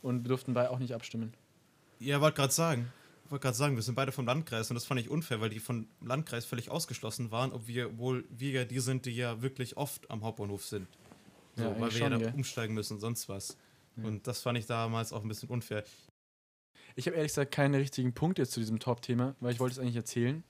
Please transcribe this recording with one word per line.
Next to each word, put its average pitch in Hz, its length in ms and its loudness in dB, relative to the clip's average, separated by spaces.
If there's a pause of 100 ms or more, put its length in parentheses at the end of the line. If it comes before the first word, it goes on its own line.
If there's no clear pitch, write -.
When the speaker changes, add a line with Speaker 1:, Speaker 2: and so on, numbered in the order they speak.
Speaker 1:
und 123 220 0
wir 120 60 -4
durften 127 260 0
bei 123 160 4
auch 127 80 -2
nicht 120 160 -4
abstimmen. 113 380 -6 (640)
Speaker 2:
Ja, 139 200 2
wollt 151 160 8
grad 135 160 10
sagen. 135 400 4 (380)
Wollt 139 140 -4
grad 127 120 4
sagen, 139 200 6
wir 113 80 2
sind 120 100 0
beide 131 180 2
vom 127 140 -2
Landkreis 120 460 0
und - 40 0
das 117 100 -4
fand 131 160 2
ich 110 80 -6
unfair, 143 300 0
weil 110 100 2
die 107 100 -4
vom 113 280 -2 (160)
Landkreis 120 420 -2
völlig - 260 -6
ausgeschlossen 120 580 -4
waren, 120 220 0
ob 113 160 -8
wir, 120 220 -4
obwohl 123 420 -2
wir 127 200 -6
ja 127 140 0
die 123 140 -4
sind, 127 260 -2
die 120 100 -4
ja 117 280 -2
wirklich 135 340 -4
oft - 320 -4
am 113 140 -6
Hauptbahnhof 101 420 -4
sind. 95 220 -6 (680)
So, 117 80 -2
Speaker 1:
Ja, 110 80 0
Speaker 2:
weil 101 120 -2
Speaker 1:
eigentlich 113 120 -2
Speaker 2:
wir 117 100 2
ja - 60 4
Speaker 1:
schon, 117 80 2
Speaker 2:
da 113 60 2
Speaker 1:
gell? 113 100 -2
Speaker 2:
umsteigen 117 380 -2
müssen 107 200 -2
und 104 80 -6
sonst 113 280 -4
was. 98 280 -8 (400)
Speaker 1:
Ja. 110 100 -4
Speaker 2:
Und 107 200 -4
das 120 140 -4
fand 120 180 0
ich 107 80 -6
damals 113 440 0
auch 107 120 -6
ein 110 40 -4
bisschen - 220 -6
unfair. 110 340 -2 (1120)
Speaker 1:
Ich 127 120 -4
hab 170 80 -2
ehrlich 151 160 2
gesagt 139 200 0
keine 143 280 4
richtigen 127 340 0
Punkte 156 340 2
zu - 120 -4
diesem 110 200 0
Top-Thema, 123 600 0
weil 123 140 0
ich 117 60 -4
wollte 127 140 2
es 131 60 -10
eigentlich 123 160 -2
erzählen. 123 540 0